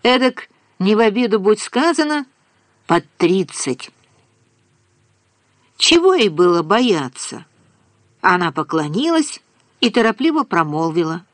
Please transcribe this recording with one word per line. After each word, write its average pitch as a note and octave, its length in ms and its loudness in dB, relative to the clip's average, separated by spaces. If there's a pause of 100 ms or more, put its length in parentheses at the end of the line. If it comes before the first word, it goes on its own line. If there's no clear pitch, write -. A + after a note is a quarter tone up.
Эдак, B3 460 0 (300)
не G3 160 2
в G#3 40 2
обиду A3 400 2
будь G#3 220 0
сказано, D4+ 640 -2 (600)
под E3 200 0 (120)
тридцать. E3+ 760 -2 (1900)
Чего F4 360 4
ей A#3+ 160 2
было E3+ 340 2
бояться? E3 840 -2 (760)
Она F3+ 300 0
поклонилась D#3+ 920 -4 (380)
и B3 100 0
торопливо B3 540 0
промолвила E3 800 -2 (100)